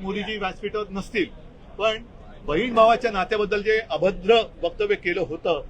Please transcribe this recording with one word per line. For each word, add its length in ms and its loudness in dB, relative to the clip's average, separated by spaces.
मोदीजी 360 -6
व्यासपीठावर 540 -6
नसतील, 360 -2
पण 240 0
बहीण 300 0
भावाच्या 360 6
नात्याबद्दल 520 0
जे 180 2
अभद्र 440 2
वक्तव्य 320 -2
केलं 260 -2
होतं, 500 -2